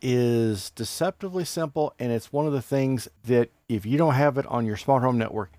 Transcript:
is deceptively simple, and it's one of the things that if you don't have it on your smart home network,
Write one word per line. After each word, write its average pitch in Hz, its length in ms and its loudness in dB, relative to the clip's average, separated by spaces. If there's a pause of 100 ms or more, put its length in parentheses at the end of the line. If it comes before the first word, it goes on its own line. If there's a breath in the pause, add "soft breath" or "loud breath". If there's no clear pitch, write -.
is 117 720 0
deceptively 180 720 -6
simple, 156 560 -4
and 123 100 -2
it's 117 220 -4
one 147 140 0
of 147 60 -2
the 131 100 0
things 135 440 0 (200)
that 120 240 4 (180)
if 104 180 -4
you 131 120 2
don't 156 160 4
have 139 240 4
it 135 80 -2
on 117 200 -2
your 104 100 -4
smart 131 280 2
home 123 140 2
network, 107 400 -4